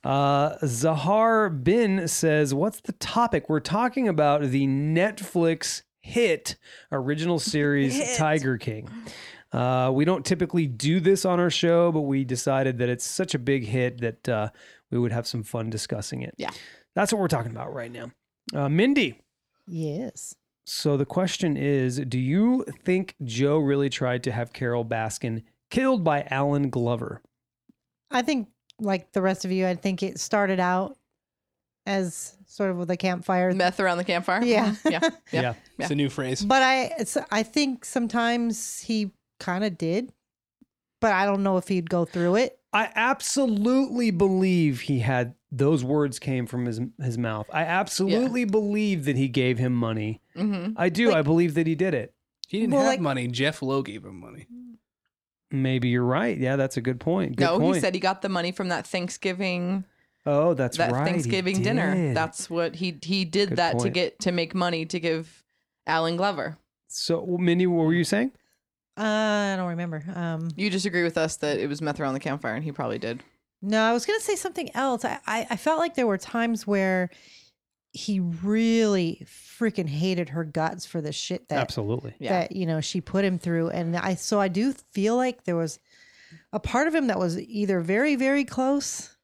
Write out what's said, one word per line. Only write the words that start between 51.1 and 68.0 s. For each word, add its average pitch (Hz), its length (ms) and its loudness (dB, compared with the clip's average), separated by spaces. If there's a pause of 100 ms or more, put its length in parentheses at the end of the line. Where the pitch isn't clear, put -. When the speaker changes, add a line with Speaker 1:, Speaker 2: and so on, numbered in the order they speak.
Speaker 1:
I 156 40 4
believe 160 320 4
that 160 120 2
he 160 80 0
did 175 200 0
it. 113 180 -4 (360)
Speaker 4:
He 202 120 -4
didn't 240 140 0
Speaker 3:
Well, 277 80 4
Speaker 4:
have 269 100 4
Speaker 3:
like 254 80 -2
Speaker 4:
money. 131 280 0
Jeff 131 340 -2
Lowe 139 200 0
gave 101 220 -10
him 95 160 -16
money. 113 260 -18 (1040)
Speaker 1:
Maybe 131 380 0
you're 123 160 2
right. 165 320 0
Yeah, 131 200 0
that's 135 200 0
a 127 60 -2
good 123 180 -4
point. 175 360 0
Good 143 80 2
Speaker 2:
No, 175 140 2
Speaker 1:
point. - 180 4
Speaker 2:
he 160 40 0
said 185 140 0
he 190 60 -4
got 185 200 0
the 196 80 -4
money 180 240 -2
from 185 160 -4
that 170 180 -4
Thanksgiving 180 1000 -4 (420)
Speaker 1:
Oh, 147 260 4
that's 127 240 0
Speaker 2:
that 165 160 0
Speaker 1:
right. 135 140 0
He 165 60 0
Speaker 2:
Thanksgiving 185 500 0
dinner. 254 320 2
Speaker 1:
did. 160 220 0
Speaker 2:
That's - 340 -4
what 170 240 -2
he, 170 280 -4
he 190 220 0
did 190 260 0
Speaker 1:
Good - 80 0
Speaker 2:
that 170 140 2
to 117 120 2
Speaker 1:
point. 180 100 0
Speaker 2:
get, 175 260 -2
to 180 120 0
make 170 220 -2
money 175 300 0
to 165 160 -4
give 160 420 -4 (440)
Alan 165 320 0
Glover. 180 400 -2 (300)
Speaker 1:
So, - 360 -4 (140)
Mindy, 180 280 4
what 170 200 2
were 160 80 4
you 175 100 2